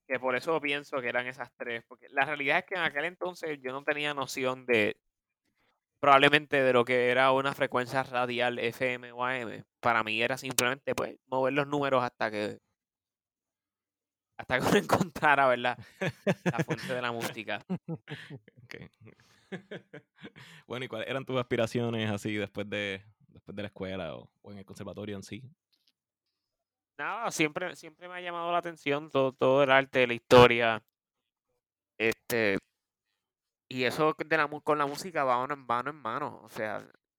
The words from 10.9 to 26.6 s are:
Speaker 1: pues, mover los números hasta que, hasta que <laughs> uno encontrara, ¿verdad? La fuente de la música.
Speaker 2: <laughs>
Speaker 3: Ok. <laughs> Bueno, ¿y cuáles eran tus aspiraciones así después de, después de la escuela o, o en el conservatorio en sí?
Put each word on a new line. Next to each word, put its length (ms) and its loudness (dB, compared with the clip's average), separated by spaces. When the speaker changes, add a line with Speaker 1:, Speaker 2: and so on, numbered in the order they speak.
Speaker 1:
pues, 320 -6
mover 260 0
los 140 0
números 380 0
hasta 260 -4
que, 300 -6
hasta 200 0
que 80 -2
<laughs> 20 0
uno 100 6
encontrara, 680 4
¿verdad? 280 2
La 200 0
fuente 300 -6
de 80 -6
la 80 -2
música. 580 -6
Speaker 2:
<laughs> 840 -12
Speaker 3:
Ok. 100 -18
<laughs> 540 -16
Bueno, 180 -10
¿y 40 -10
cuáles 200 -8
eran 160 -4
tus 140 -4
aspiraciones 720 0
así 240 -4
después 340 -6
de, 360 -6
después 260 -20
de 80 -10
la 60 -8
escuela 480 -8
o, 120 -18
o 80 -20
en 80 -16
el 60 -18
conservatorio 500 -12
en 80 -12
sí? 200 -14